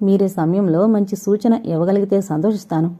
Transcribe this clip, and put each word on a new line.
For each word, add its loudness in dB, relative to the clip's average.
మీరే 2
సమయంలో 0
మంచి 0
సూచన 0
ఇవ్వగలిగితే 0
సంతోషిస్తాను -2